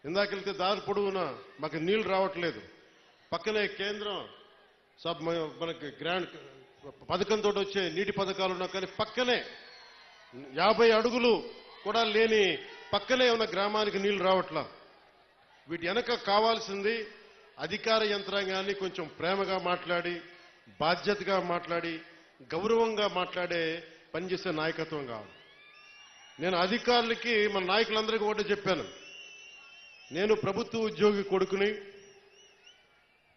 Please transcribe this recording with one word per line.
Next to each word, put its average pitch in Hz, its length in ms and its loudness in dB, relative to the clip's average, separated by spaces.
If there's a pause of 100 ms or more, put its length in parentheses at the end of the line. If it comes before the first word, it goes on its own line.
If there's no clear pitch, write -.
ఇందాక 196 260 0
వెళ్తే 196 220 -6
దారి 185 280 -2
పొడవునా 196 580 -2 (220)
మాకు 151 160 -6
నీళ్లు 185 320 0
రావట్లేదు. 175 540 -2 (720)
పక్కనే 208 340 0
కేంద్రం 196 600 -6 (760)
సబ్-, 160 180 -4
మ-, 160 380 -2
మనకి 165 260 -6
గ్రాండ్ 165 420 -4 (840)
పథకంతో 208 380 2
వచ్చే 196 420 0
నీటి 196 220 -2
పథకాలు 190 400 0
ఉన్నా 180 140 -2
కానీ 185 200 -4
పక్కనే 220 580 0 (1080)
యాభై 214 360 6
అడుగులు 226 640 4 (300)
కూడా 220 200 2
లేని 214 540 4 (340)
పక్కనే 247 380 4
ఉన్న 226 140 2
గ్రామానికి 208 540 0
నీళ్లు 196 260 0
రావట్లా. 180 440 2 (1000)
వీటి 165 180 -6
వెనక 233 280 0
కావాల్సింది 214 960 2 (500)
అధికార 214 460 0
యంత్రాంగాన్ని 196 680 -2
కొంచెం 180 320 -4 (120)
ప్రేమగా 185 400 0
మాట్లాడి, 175 640 -2 (600)
బాధ్యతగా 190 600 2
మాట్లాడి, 170 600 -2 (420)
గౌరవంగా 208 680 2
మాట్లాడే 175 840 -2 (220)
పనిచేసే 175 380 -4
నాయకత్వం 156 540 -4
కావాలి. 110 240 -10 (1120)
నేను 180 180 0
అధికారులకి, 226 920 2
మన 196 160 0
నాయకులందరికీ 220 600 0
ఒకటే 208 180 0
చెప్పాను, 190 420 0 (1300)
"నేను 208 220 4
ప్రభుత్వ 214 440 -2
ఉద్యోగి 208 440 2
కొడుకుని, 196 500 0 (1600)